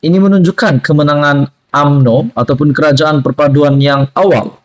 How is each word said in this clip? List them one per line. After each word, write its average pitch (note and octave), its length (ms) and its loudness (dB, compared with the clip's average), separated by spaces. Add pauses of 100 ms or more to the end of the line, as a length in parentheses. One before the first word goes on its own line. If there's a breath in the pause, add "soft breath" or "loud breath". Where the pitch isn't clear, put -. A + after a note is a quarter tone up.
ini F3+ 160 2
menunjukkan F3 640 0
kemenangan D3 640 0 (240)
umno C#3 640 0
ataupun C#3 320 -2
kerajaan D3 560 0
perpaduan C#3 560 0
yang C#3 320 0
awal? E3+ 520 -2